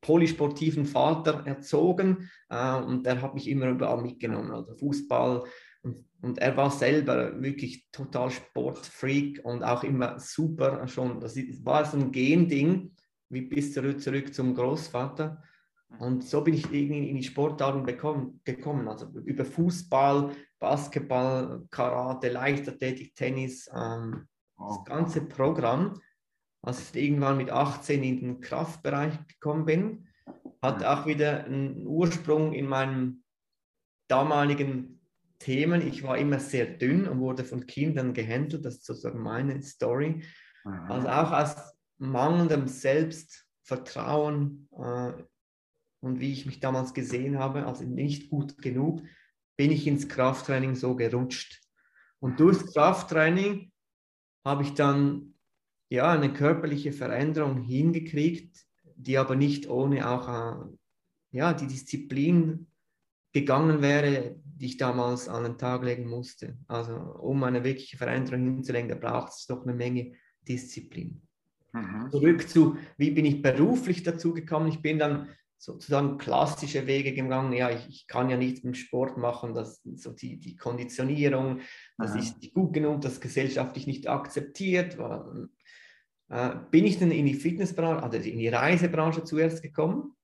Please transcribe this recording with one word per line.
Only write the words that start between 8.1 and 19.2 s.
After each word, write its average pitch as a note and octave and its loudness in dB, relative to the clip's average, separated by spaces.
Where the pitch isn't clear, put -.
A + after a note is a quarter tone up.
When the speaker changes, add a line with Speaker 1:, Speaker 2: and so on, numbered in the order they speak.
Speaker 1:
Sportfreak C#3 -4
und A#2+ -4
auch A#2+ 0
immer C3 -2
super C3+ -2
schon. B2+ -4
Das A2+ -10
war C#3+ 4
so D3 -4
ein C3 2
Gending, D#3 4
wie B2+ -6
bis C#3+ -2
zurück, C#3 -2
zurück C#3 -4
zum B2+ 0
Großvater. C#3 -4
Und B2+ -2
so D3+ 0
bin D#3+ 4
ich - 0
irgendwie C#3+ 0
in C3+ -2
die B2+ -2
Sportarten C#3 0
bekommen, C3 -4
gekommen. B2+ -4
Also G#2+ -10